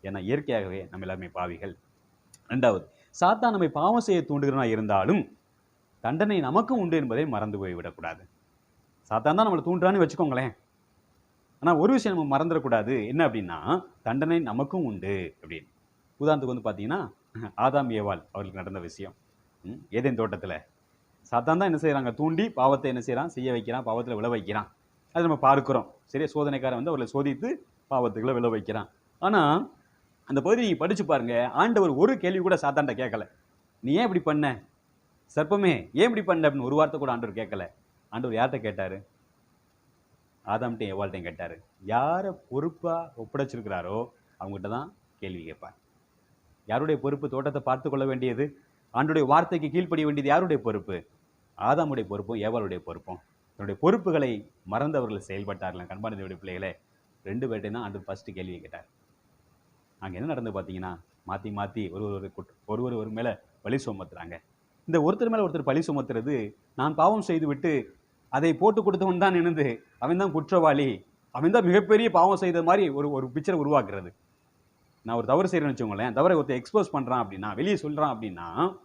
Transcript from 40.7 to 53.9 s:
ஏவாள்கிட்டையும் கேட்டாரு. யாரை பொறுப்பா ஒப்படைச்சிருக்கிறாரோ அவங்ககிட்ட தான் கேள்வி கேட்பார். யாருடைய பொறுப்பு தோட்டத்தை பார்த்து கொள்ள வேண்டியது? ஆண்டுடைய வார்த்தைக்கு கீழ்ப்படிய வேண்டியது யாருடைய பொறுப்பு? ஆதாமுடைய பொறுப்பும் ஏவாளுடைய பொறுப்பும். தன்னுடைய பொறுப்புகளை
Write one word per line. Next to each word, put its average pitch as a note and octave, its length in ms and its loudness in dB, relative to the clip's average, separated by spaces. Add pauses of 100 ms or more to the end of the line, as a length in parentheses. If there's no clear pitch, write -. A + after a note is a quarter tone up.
ஏவாள்கிட்டையும் G2 260 -6
கேட்டாரு. E2 400 -12 (240)
யாரை D#3 460 0 (180)
பொறுப்பா E3 680 -4
ஒப்படைச்சிருக்கிறாரோ A2 920 -6 (300)
அவங்ககிட்ட G2 300 -10
தான் C#3+ 240 -8 (260)
கேள்வி F2+ 240 -10
கேட்பார். - 320 -18 (880)
யாருடைய C#3 360 0
பொறுப்பு C#3 280 -2
தோட்டத்தை C3+ 320 -4
பார்த்து C3 280 -2
கொள்ள C3+ 160 0
வேண்டியது? C3 520 -2 (360)
ஆண்டுடைய D#3 320 4
வார்த்தைக்கு D#3 440 4
கீழ்ப்படிய D#3+ 360 0
வேண்டியது C#3+ 280 2
யாருடைய D#3+ 280 2
பொறுப்பு? G2+ 420 -4 (540)
ஆதாமுடைய C3 480 0
பொறுப்பும் G2+ 340 -6
ஏவாளுடைய G#2 380 -2
பொறுப்பும். F2 420 -12 (380)
தன்னுடைய G2+ 220 -6
பொறுப்புகளை D#3 720 0 (160)